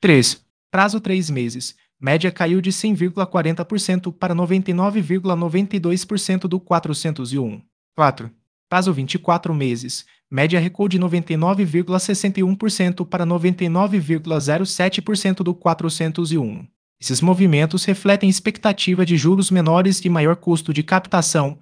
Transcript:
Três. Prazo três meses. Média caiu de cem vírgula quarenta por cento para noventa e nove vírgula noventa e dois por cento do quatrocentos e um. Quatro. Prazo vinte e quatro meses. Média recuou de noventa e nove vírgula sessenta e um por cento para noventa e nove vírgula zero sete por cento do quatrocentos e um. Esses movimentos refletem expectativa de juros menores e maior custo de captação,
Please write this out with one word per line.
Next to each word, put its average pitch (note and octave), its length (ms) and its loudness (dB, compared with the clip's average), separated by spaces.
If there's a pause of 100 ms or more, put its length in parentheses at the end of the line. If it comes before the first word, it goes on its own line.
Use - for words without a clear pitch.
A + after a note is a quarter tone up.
Três. D3 400 4 (300)
Prazo G3+ 280 0
três F#3+ 300 -2
meses. B2 460 -6 (280)
Média D#3+ 300 2
caiu F3+ 300 0
de F#3 100 0
cem G#3+ 220 -2
vírgula F3+ 320 -2
quarenta E3+ 360 -2
por G#3 160 -4
cento F#3 320 -2
para F3 240 -2
noventa F#3 360 0
e F3 40 -2
nove G3+ 280 0
vírgula F3+ 340 -2
noventa F3 400 -2
e - 20 -2
dois F3 240 -2
por G3+ 160 -4
cento F#3 300 -2
do F3+ 100 -2
quatrocentos D#3 760 -4
e C#3 40 -2
um. A2 220 -6 (340)
Quatro. C3 360 0 (400)
Prazo F#3 200 2
vinte C3+ 240 -2
e F#3 40 -2
quatro F3 360 -2
meses. B2 520 -4 (240)
Média D#3 280 2
recuou F3+ 300 0
de F#3 100 0
noventa F3 360 -2
e - 20 0
nove F#3 260 2
vírgula F3 360 0
sessenta G3 420 -2
e - 20 2
um F#3 120 2
por G#3 160 -2
cento F3+ 340 0
para F3 220 -2
noventa F3 360 0
e F3 60 0
nove F#3+ 300 0
vírgula D#3+ 420 -2
zero D3+ 240 0
sete F#3 380 -2
por G#3+ 120 -2
cento F#3+ 300 0
do F3 100 0
quatrocentos E3 800 -2
e E3 60 2
um. A2 280 -4 (320)
Esses B2+ 220 -4
movimentos E3+ 640 4
refletem G3 460 2
expectativa F#3 720 0
de E3+ 140 2
juros F#3 320 2
menores F3+ 520 4
e F#3 60 0
maior E3 280 2
custo D#3+ 360 0
de D3 100 0
captação, D#3 800 0